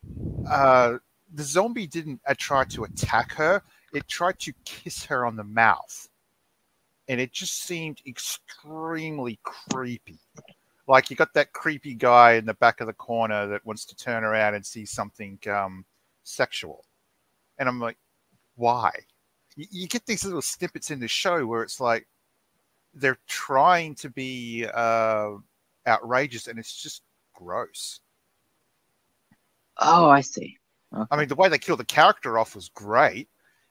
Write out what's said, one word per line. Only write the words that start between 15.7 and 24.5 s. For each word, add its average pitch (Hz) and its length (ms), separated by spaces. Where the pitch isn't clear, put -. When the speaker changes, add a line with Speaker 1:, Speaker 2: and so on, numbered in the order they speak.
Speaker 1:
sexual. - 600
And 131 120
I'm 123 100
like, 117 160
"Why?" 117 360
Y-, 151 140
you 180 180
get 240 160
these 208 220
little 170 160
snippets - 480
in 143 100
the 117 80
show 170 380
where 113 160
it's - 180
like 117 260
they're 131 340
trying 156 680
to 143 140
be, 120 640